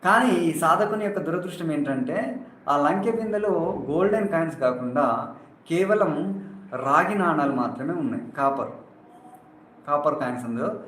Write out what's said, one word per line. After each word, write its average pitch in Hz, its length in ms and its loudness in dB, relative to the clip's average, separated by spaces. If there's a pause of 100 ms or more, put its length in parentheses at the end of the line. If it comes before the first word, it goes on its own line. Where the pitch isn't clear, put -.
కానీ 226 260 6
ఈ 170 280 2
సాధకుని 208 460 2
యొక్క 202 140 -2
దురదృష్టం 170 540 -4
ఏంటంటే, 143 720 -2 (220)
ఆ 143 80 4
లంకె 190 360 2
బిందెలో 208 760 -2
గోల్డెన్ 202 380 2
కాయిన్స్ 165 280 -2
కాకుండా 127 800 0 (360)
కేవలం 190 760 0 (280)
రాగి 139 420 2
నాణాలు 156 380 2
మాత్రమే 127 400 -2
ఉన్నాయి, 139 300 -4 (160)
కాపర్, 139 300 0 (1200)
కాపర్ 147 300 2
కాయిన్స్ 123 260 -4
అందులో 117 300 -2 (140)